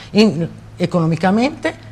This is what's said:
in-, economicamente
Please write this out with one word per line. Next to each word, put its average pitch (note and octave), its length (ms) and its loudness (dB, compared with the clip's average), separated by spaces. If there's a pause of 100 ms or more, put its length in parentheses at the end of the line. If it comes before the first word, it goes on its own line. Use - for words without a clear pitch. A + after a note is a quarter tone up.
(100)
in-, E3+ 380 2 (280)
economicamente F#3 1000 0 (180)